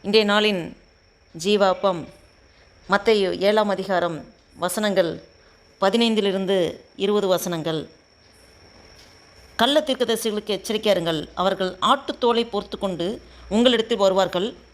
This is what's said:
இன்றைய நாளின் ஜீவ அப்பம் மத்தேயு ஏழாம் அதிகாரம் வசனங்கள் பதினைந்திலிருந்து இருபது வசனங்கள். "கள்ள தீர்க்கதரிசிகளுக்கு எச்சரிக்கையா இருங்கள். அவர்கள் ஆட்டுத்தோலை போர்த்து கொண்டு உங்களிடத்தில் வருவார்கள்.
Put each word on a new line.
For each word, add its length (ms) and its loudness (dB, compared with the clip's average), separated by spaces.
இன்றைய 300 4
நாளின் 440 0
ஜீவ 360 2
அப்பம் 400 -2
மத்தேயு 480 2
ஏழாம் 300 2
அதிகாரம் 560 -2
வசனங்கள் 680 -2
பதினைந்திலிருந்து 960 0
இருபது 300 0
வசனங்கள். 640 -2
"கள்ள 240 4
தீர்க்கதரிசிகளுக்கு 800 -4
எச்சரிக்கையா 360 0
இருங்கள். 380 -2
அவர்கள் 480 -2
ஆட்டுத்தோலை 680 -2
போர்த்து 300 -8
கொண்டு 440 -6
உங்களிடத்தில் 500 2
வருவார்கள். 560 0